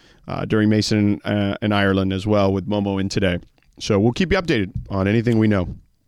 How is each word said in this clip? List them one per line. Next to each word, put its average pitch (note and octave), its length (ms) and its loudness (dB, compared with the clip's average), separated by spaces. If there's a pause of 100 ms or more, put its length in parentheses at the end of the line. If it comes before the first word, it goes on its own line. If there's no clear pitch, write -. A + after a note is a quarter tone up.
(260)
uh, - 180 -8
during G#2+ 240 2
Mason, G#2+ 540 2
uh, G2+ 400 -2
and G#2 100 -2
Ireland G2 400 2
as F#2+ 140 -6
well, G2+ 260 2
with F#2+ 140 -4
Momo G2+ 340 -2
in G2 80 -4
today. F#2 300 -2 (400)
So G2+ 220 0
we'll A2+ 100 2
keep E3 220 -2
you G3 60 4
updated A#2+ 340 -2 (180)
on G2 160 0
anything A2+ 320 2
we A2 80 4
know. G2 260 0 (360)